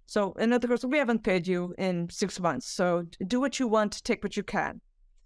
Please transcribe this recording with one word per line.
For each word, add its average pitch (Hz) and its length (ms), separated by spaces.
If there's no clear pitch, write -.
So 202 280
in 226 180
other 240 160
words, 240 180
"We 262 120
haven't 233 260
paid 185 220
you 180 300
in 175 320
six - 320
months, 165 260
so 175 360
d-, 170 240
do 247 140
what 269 180
you 254 100
want, 214 360
take 240 180
what 202 140
you 208 60
can," 170 380